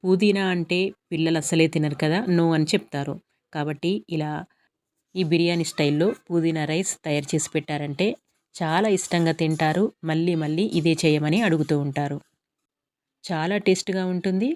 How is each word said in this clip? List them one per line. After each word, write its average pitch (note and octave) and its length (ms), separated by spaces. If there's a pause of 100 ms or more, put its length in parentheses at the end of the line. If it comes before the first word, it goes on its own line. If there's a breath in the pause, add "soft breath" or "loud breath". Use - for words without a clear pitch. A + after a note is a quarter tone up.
పుదీనా G3 440
అంటే F3 300 (280)
పిల్లలు D#3+ 320
అస్సలే D#3+ 280
తినరు D3+ 300
కదా, D#3 300
no E3+ 260
అని D#3 140
చెప్తారు. C#3 480 (380)
కాబట్టి D3+ 380 (180)
ఇలా D#3 220 (840)
ఈ F#3 100
బిర్యానీ E3+ 400
స్టైల్‌లో D3+ 440 (140)
పుదీనా E3 420
రైస్ D#3+ 360
తయారు D3 280
చేసి D3+ 220
పెట్టారంటే D3 560 (480)
చాలా F3 340
ఇష్టంగా F3 440
తింటారు, D#3+ 520 (200)
మళ్ళీ E3 300
మళ్ళీ D#3+ 380
ఇదే E3 220
చేయమని D3+ 480
అడుగుతూ E3 360
ఉంటారు. C#3+ 400 (1040)
చాలా E3+ 340
టేస్ట్‌గా F#3+ 480
ఉంటుంది. F#3 500